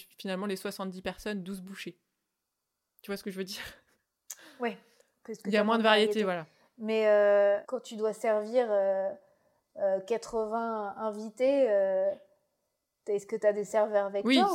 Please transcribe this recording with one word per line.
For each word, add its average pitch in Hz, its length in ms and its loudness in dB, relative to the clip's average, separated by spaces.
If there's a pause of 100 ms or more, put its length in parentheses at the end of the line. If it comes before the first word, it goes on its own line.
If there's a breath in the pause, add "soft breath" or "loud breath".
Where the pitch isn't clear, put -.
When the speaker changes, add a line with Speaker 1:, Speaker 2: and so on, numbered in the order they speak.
(200)
Speaker 1:
finalement, 190 280 -6
les 196 100 -4
soixante-dix 190 460 -8
personnes, 196 400 -6
douze 190 180 -10
bouchées. 190 380 -14 (1040)
Tu - 80 -10
vois 202 60 -4
ce 196 80 -12
que 214 60 -8
je 185 80 -10
veux 190 60 -6
dire ? 190 180 -10 (960 loud breath)
Speaker 2:
Ouais, 226 160 -6 (480 soft breath)
parce 220 140 -12
que - 100 -8
Speaker 1:
Il 196 40 0
y 214 40 4
a 208 40 4
Speaker 2:
t'as 202 40 2
Speaker 1:
moins 226 140 4
de 226 40 2
variété, 214 420 4
voilà. 175 220 -4 (320 soft breath)
Speaker 2:
Mais, 220 300 0
euh, 202 580 6
quand 254 140 -6
tu - 160 -14
dois 214 160 -2
servir, 220 580 0
euh, 196 380 0 (680 soft breath)
euh, 196 240 0
quatre-vingts 220 960 -4
invités, 226 720 0
euh, 190 400 2 (960)
t'as, 214 100 -4
est-ce 202 120 -4
que 226 100 -6
t'as 208 160 4
des 202 120 -6
serveurs 208 420 0
avec 202 180 -4
Speaker 1:
Oui, 262 160 6
Speaker 2:
toi 392 140 4